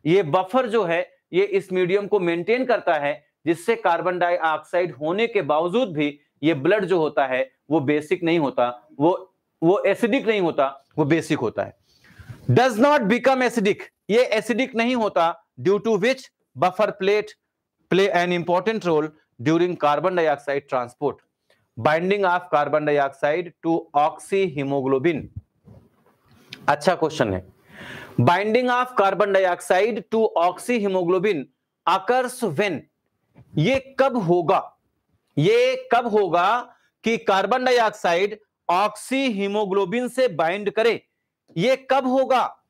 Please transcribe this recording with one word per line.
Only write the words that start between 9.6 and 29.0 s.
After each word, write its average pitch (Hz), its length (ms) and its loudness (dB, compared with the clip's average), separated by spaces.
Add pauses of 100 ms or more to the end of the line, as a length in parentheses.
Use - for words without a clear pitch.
वो 180 240 4
एसिडिक 208 400 0
नहीं 214 140 0
होता, 139 440 -2 (140)
वो 156 60 2
बेसिक 151 340 0
होता 104 240 -4
है। 104 140 -10 (760)
Does 233 280 4
not 285 220 4
become 247 500 2
acidic, 185 260 0 (340)
ये 240 140 4
एसिडिक 226 500 -2
नहीं 233 220 0
होता, 185 480 0 (160)
due 190 180 2
to 220 200 0
which 254 260 0 (340)
buffer 185 300 0 (140)
plate 208 280 0 (600)
play 190 260 4
an 175 160 0
important 175 520 -2
role 156 240 0 (340)
during 170 340 2
carbon 151 420 0
dioxide 143 560 -2
transport, 123 400 -4 (680)
binding 175 440 0
of 180 160 0 (140)
carbon 147 300 0
dioxide 147 680 -2 (140)
to 165 120 0 (180)
oxyhemoglobin। 143 1300 -2 (1500)
अच्छा 147 260 2
क्वेश्चन 151 400 -2
है, 92 120 -8 (760)
binding 214 500 2
of 247 300 -2